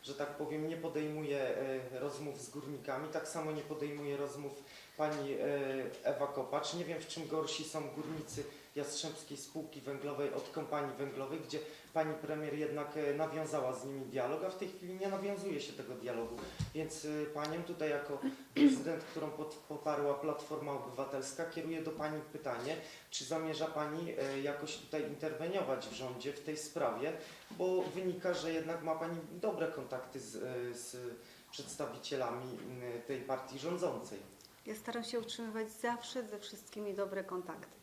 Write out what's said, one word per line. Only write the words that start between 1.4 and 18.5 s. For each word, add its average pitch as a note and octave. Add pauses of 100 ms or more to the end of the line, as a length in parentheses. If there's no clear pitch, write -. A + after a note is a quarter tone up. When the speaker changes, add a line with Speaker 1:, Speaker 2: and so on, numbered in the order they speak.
Speaker 1:
rozmów C#3
z A2+
górnikami. C#3+
Tak D#3+
samo D#3
nie D3+
podejmuje D3
rozmów C#3+ (340)
pani, D3
e, - (640)
Ewa C#3+
Kopacz. C#3
Nie E3+
wiem, D#3+
w -
czym D#3+
gorsi D#3
są D#3 (140)
górnicy D3+ (320)
Jastrzębskiej C#3+
Spółki -
Węglowej C#3+
od C#3+
kompanii C#3+
węglowej, C#3
gdzie D#3 (340)
pani D#3
premier D3+
jednak, D3+
e, C#3+
nawiązała D3
z B2+
nimi C3+
dialog, C3
a F#3
w F#3+
tej F#3
chwili F3+
nie F#3+
nawiązuje F#3+
się -
tego A2
dialogu. A#2 (380)
Więc, D#3
e, D3+
panią D#3
tutaj D#3
jako C#3+ (340)